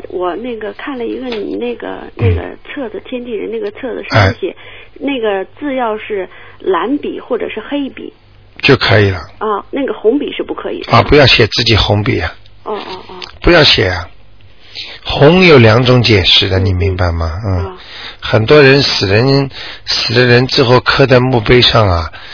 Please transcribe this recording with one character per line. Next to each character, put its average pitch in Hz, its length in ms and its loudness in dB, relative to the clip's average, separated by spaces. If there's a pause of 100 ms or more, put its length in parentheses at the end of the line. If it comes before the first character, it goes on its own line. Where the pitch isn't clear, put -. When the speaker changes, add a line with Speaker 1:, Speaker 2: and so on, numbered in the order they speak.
Speaker 1:
我 180 260 -4
那 233 200 -8
个 214 180 -10
看 269 240 -12
了 233 80 -8
一 214 140 -6
个 262 60 -10
你 220 300 -8
那 233 200 -6
个， - 120 -12 (300)
Speaker 2:
嗯。 101 120 0
Speaker 1:
那 87 60 2
个 87 280 -8
册 269 260 -10
子， 185 140 -14
天 247 220 -10
地 247 60 -12
人 190 200 -6
那 226 80 -6
个 202 120 -8
册 220 240 -10
子 - 140 -10
上 107 160 0
面 92 140 -2
写， 180 100 -6
Speaker 2:
哎。 - 60 -14 (440)
Speaker 1:
那 269 200 -6
个 208 240 -2 (160)
字 285 160 -6
要 226 220 -4
是 196 320 -8 (300)
蓝 190 400 -2
笔 - 200 -8
或 - 180 -6
者 170 120 -6
是 220 180 -10
黑 277 220 -6
笔。 - 240 -16 (480)
Speaker 2:
就 135 140 4
可 107 240 2
以 101 100 4
了。 92 80 -2
Speaker 1:
啊， - 540 -8
那 269 160 -4
个 214 60 -4
红 233 260 0
笔 240 120 -6
是 - 120 -6
不 - 100 -8
可 - 180 -10
以 - 100 -8
的。 - 100 -10
Speaker 2:
啊， 113 100 4
不 113 140 2
要 147 100 8
写 110 220 4
自 - 160 -4
己 113 120 2
红 104 280 0
笔 107 160 -2
啊。 85 120 -6 (320)
Speaker 1:
哦， 214 120 -8
哦， - 320 -12
哦。 - 80 -18 (260)
Speaker 2:
不 175 100 2
要 165 120 6
写 110 240 2
啊。 87 200 -6 (960)
红 170 420 4
有 156 120 8
两 117 260 6
种 123 200 4
解 104 200 4
释 - 260 2
的， 95 100 0
Speaker 1:
嗯， 95 60 0
Speaker 2:
你 95 80 0
明 92 220 -2
白 87 160 0
吗？ 82 200 -4 (140)
嗯。 90 200 -2
Speaker 1:
嗯。 - 120 -12 (420)
Speaker 2:
很 - 260 0
多 147 160 6
人 135 200 6
死 - 260 -2
人， 135 440 2 (340)
死 - 340 -2
了 127 60 4
人 123 220 4
之 139 160 2
后 123 160 4
刻 - 260 2
在 123 140 6
墓 127 200 0
碑 123 220 4
上 110 260 4
啊， 82 240 -2 (220)